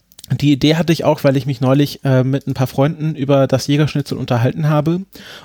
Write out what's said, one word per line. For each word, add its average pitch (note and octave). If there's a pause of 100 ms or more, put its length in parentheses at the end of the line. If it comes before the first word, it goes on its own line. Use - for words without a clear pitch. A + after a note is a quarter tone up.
(400)
die D3
Idee D3
hatte E3+
ich -
auch, D3+
weil C3+
ich C3
mich C#3+
neulich, C3+
äh, C3
mit C3+
ein C3+
paar C3
Freunden D3+
über C3+
das B2+
Jägerschnitzel C#3+
unterhalten C3
habe. D#3 (420)